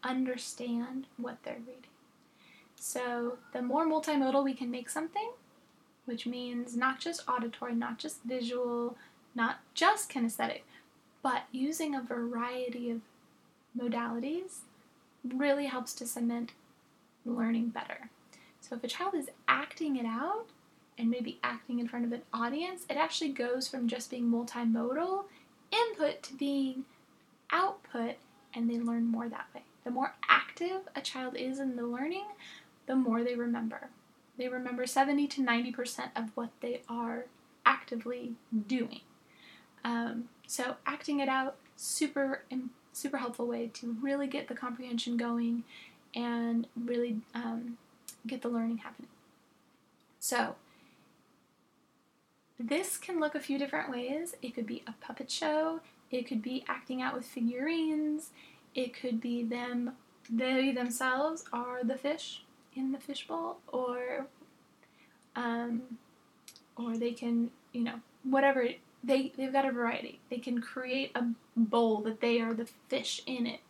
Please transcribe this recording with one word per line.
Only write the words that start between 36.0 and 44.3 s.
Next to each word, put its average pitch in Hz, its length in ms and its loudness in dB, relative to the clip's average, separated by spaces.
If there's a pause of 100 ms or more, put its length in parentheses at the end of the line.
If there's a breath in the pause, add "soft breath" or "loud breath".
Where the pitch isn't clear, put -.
of 226 180 -2
what 233 180 -4 (100)
they 240 260 -4
are 233 380 -4 (400)
actively 247 680 2 (300)
doing. 226 360 -2 (840 loud breath)
Um, 233 460 -2 (180)
so 254 380 -4
acting 285 340 -2
it 277 80 2
out, 269 300 0 (180)
super 277 720 0
im-, 254 200 -4 (240)
super 277 240 -4
helpful 240 300 -4
way 233 260 -2
to 233 280 -6
really 277 260 0
get 277 200 -4